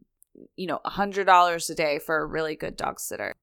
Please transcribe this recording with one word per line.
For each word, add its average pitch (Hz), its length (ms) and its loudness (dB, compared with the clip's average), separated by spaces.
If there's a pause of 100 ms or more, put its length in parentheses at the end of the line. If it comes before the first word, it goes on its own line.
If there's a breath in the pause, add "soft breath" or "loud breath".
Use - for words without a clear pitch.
(560)
you 185 120 -8
know, 151 160 -4
a - 60 -4
hundred 196 360 -2
dollars 175 440 6
a 160 60 -6
day 151 240 0
for 160 180 -2
a 151 80 -2
really 156 300 -4
good - 200 -8
dog - 240 -6
sitter. - 440 -8